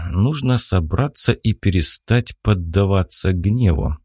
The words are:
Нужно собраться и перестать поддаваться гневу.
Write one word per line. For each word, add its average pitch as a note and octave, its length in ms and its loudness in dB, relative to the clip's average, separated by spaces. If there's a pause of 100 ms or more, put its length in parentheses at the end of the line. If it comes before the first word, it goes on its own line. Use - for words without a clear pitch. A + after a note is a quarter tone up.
(120)
Нужно B2+ 460 0
собраться G2 720 -2
и A2+ 220 -2
перестать G2 880 -2
поддаваться F#2+ 880 0
гневу. F#2 720 0